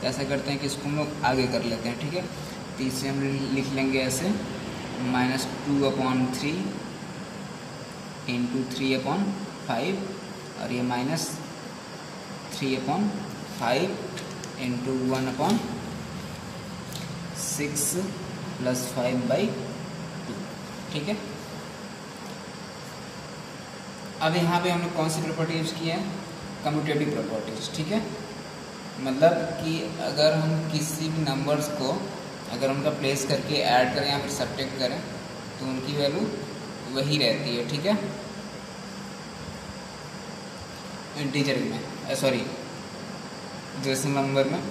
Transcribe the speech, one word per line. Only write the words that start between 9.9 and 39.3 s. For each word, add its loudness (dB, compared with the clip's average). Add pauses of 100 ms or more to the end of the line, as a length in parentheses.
और -2
ये 2
माइनस 2 (1300)
थ्री 2
upon 2 (460)
five 4 (720)
into 0 (160)
one 2
upon 4 (1800)
six 0 (720)
plus 2
five 2
by 6 (880)
two। -6 (560)
ठीक -2
है, 0 (3000)
अब 4
यहाँ 6
पे 4
हमने 2
कौन 2
सी 0
प्रॉपर्टी 2
यूज़ 0
की -2
है, 2 (680)
कम्यूटेटिव 4
प्रॉपर्टीज। -2
ठीक 0
है, 2 (1000)
मतलब 8 (260)
कि 0 (240)
अगर 6
हम 4
किसी 0
भी 2
नंबर्स 2
को 0 (600)
अगर 2
उनका 2
प्लेस 2
करके 2
ऐड 6
करें 2
या 2
फिर -2
सब्ट्रैक्ट -2
करें 2 (600)
तो -4
उनकी -2
वैल्यू 4 (640)
वही 2
रहती 4
है। 0
ठीक -2
है, 6 (3250)